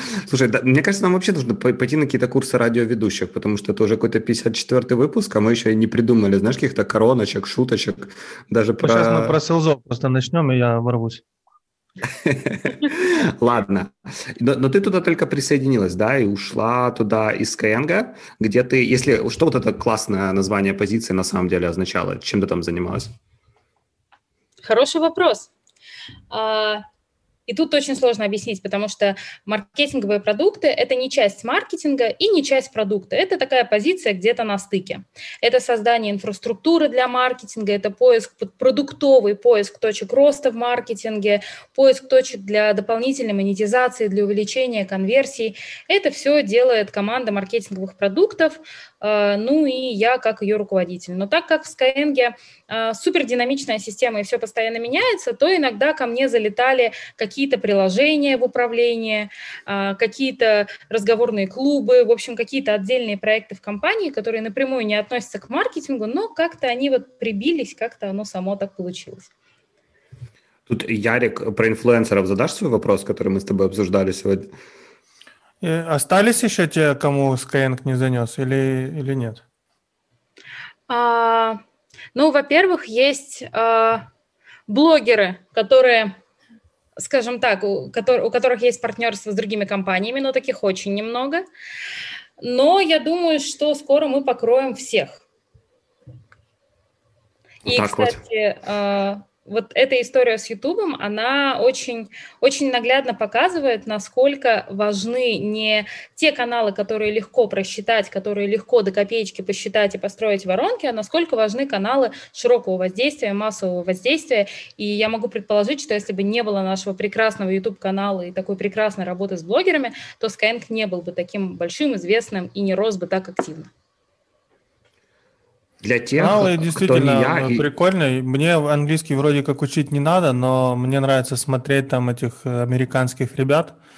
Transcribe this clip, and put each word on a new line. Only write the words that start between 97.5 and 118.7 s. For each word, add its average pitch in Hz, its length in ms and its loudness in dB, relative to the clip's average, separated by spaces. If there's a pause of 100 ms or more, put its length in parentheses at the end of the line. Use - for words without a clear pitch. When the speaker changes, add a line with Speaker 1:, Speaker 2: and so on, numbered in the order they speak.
Speaker 3:
И, 247 40 2
Speaker 1:
так - 200 0
вот. - 100 2
Speaker 3:
кстати, 214 580 -2
а, 202 580 -2 (260)
вот 208 240 -6
эта 262 280 2
история 240 360 2
с - 120 -14
Ютубом, 311 500 -4
она 240 600 -2
очень, 233 500 -2 (300)
очень 277 320 2
наглядно 247 420 2
показывает, 233 720 0
насколько 247 840 0
важны 208 680 -2
не 214 480 -2 (300)
те 311 160 2
каналы, 240 400 -2
которые 208 400 -2
легко 214 360 0
просчитать, 202 640 -2
которые 202 380 -4
легко 214 340 2
до 196 100 0
копеечки 202 500 -2
посчитать 202 540 -2
и - 20 -8
построить 196 480 -2
воронки, 311 400 0
а 247 80 -2
насколько 269 420 -2
важны 220 320 0
каналы 233 440 0 (200)
широкого 226 460 0
воздействия, 202 560 -2
массового 196 500 -4
воздействия. 202 640 0 (300)
И 208 80 -8
я 208 240 0
могу 226 180 -4
предположить, 214 540 -2
что - 140 -4
если 208 180 -6
бы 190 100 -2
не 220 200 0
было 202 180 -2
нашего 190 320 -4
прекрасного 208 560 -2
YouTube-канала 196 720 -4
и 175 100 -10
такой 190 240 -6
прекрасной 202 500 -4